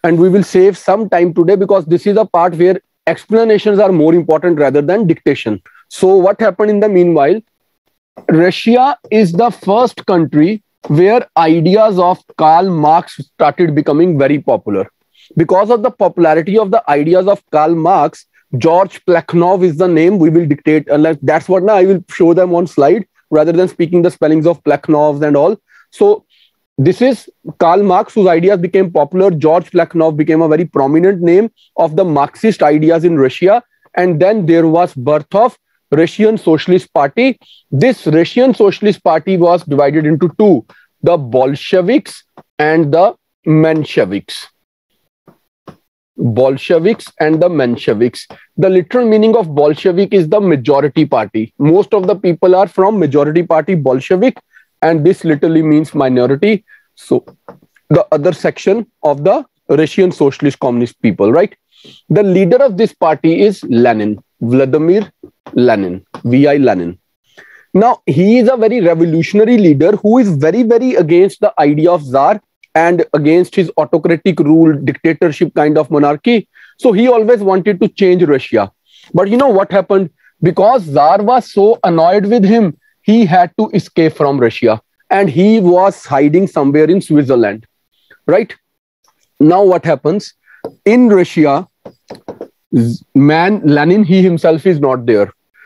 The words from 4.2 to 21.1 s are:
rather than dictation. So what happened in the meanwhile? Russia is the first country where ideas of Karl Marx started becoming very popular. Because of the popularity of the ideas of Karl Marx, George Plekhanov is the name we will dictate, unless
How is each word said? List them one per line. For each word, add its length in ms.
rather 240
than 240
dictation. 560
So 260
what 260
happened 300
in 100
the 100
meanwhile? 500
Russia 680
is 220
the 180
first 540
country 580
where 380
ideas 600
of 240
Karl 320
Marx 480
started 580
becoming 440
very 200
popular. 500
Because 340
of 120
the 80
popularity 680
of 140
the 180
ideas 380
of 240
Karl 240
Marx, 520
George 480
Plekhanov 580
is 120
the 120
name 320
we 100
will 160
dictate, 420
unless 320